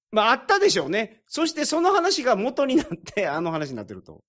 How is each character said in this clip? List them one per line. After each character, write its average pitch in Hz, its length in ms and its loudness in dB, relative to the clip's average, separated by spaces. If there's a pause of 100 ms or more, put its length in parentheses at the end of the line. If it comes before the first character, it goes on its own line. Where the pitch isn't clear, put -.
(120)
ま 214 120 2
あ、 226 80 4
あ - 20 4
っ - 140 -2
た 403 100 4
で 392 140 4
し 190 80 0
ょ 139 80 -2
う - 20 -4
ね。 202 380 -4
そ 320 180 -2
し 311 80 -2
て 294 120 -4
そ 311 160 0
の 381 120 4
話 359 300 2
が 240 120 4
元 254 300 0
に 262 120 2
な 302 60 0
っ - 40 -14
て、 180 400 -6
あ 147 140 -2
の 170 100 -2
話 151 180 -4
に 131 60 -10
な 107 80 -8
っ - 20 -18
て 107 80 -14
る 92 80 -14
と。 78 260 -20